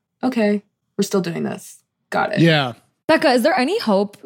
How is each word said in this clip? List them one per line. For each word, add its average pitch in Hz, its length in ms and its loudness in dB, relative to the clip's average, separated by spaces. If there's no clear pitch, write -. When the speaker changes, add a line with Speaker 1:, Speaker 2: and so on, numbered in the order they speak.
Speaker 1:
okay, 214 400 0
we're 202 80 -2
still 196 160 0
doing 165 240 -6
this. - 380 -12
Got - 220 -2
it." - 80 0
Speaker 2:
Yeah. 147 320 2
Speaker 3:
Becca, 311 260 2
is 247 100 2
there 330 160 2
any 302 220 -2
hope 202 460 0